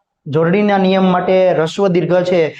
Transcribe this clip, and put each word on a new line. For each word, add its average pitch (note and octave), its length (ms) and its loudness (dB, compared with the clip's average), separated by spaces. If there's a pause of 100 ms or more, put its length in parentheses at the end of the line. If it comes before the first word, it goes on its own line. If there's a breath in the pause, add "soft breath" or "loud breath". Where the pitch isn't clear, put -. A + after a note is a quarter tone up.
(260)
જોડણીના F#3+ 560 0
નિયમ F#3+ 320 2
માટે F#3 240 0 (200)
રસ્વ E3 360 -2
દીર્ઘ E3+ 240 0 (120)
છે F3+ 120 2 (180)